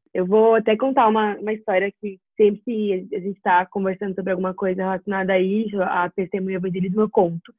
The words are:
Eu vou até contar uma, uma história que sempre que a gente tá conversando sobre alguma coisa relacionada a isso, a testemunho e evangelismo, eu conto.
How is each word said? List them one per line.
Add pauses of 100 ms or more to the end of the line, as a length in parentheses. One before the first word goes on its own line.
(120)
Eu
vou
até
contar
uma,
uma
história
que (160)
sempre
que
a
gente
tá
conversando
sobre
alguma
coisa
relacionada
a
isso,
a
testemunho
e
evangelismo,
eu
conto.